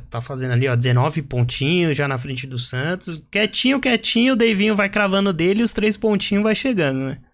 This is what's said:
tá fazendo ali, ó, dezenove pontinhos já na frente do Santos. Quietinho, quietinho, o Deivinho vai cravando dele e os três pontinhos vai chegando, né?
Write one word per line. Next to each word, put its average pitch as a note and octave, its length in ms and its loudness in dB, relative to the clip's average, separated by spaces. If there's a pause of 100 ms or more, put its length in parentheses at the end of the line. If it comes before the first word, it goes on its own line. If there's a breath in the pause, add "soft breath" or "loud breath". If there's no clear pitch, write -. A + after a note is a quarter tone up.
(100)
tá A#2 100 -6
fazendo B2+ 300 -6
ali, A#2+ 160 2
ó, B2+ 80 0
dezenove B2+ 480 2
pontinhos C#3+ 760 0
já C#3+ 120 -2
na C3+ 100 -2
frente C3 260 -8
do C3 140 -10
Santos. D#3 720 -6
Quietinho, G#3+ 500 0
quietinho, A#3+ 520 2
o C4 40 2
Deivinho G#3+ 380 2
vai G3 160 0
cravando G3 420 2
dele F3+ 280 2
e A#3+ 40 2
os A3 80 0
três G#3+ 240 0
pontinhos G3+ 460 0
vai G#3+ 140 2
chegando, D3 500 0
né? C3 140 -8 (140)